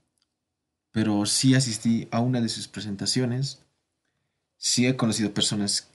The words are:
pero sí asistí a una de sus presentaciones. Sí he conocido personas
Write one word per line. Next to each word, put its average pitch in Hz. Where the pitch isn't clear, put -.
pero 104
sí 131
asistí 117
a 117
una 123
de 113
sus 110
presentaciones. 120
Sí -
he 127
conocido 110
personas 101